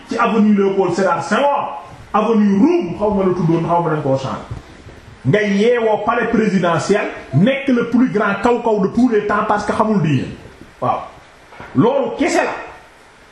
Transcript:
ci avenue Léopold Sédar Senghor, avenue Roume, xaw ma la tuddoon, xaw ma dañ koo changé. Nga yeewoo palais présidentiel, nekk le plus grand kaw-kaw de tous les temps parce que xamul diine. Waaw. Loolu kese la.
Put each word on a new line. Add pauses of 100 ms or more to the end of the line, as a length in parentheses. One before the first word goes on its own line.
ci
avenue
Léopold
Sédar
Senghor, (300)
avenue
Roume,
xaw
ma
la
tuddoon,
xaw
ma
dañ
koo
changé. (800)
Nga
yeewoo
palais
présidentiel, (260)
nekk
le
plus
grand
kaw-kaw
de
tous
les
temps
parce
que
xamul
diine. (520)
Waaw. (720)
Loolu
kese
la. (800)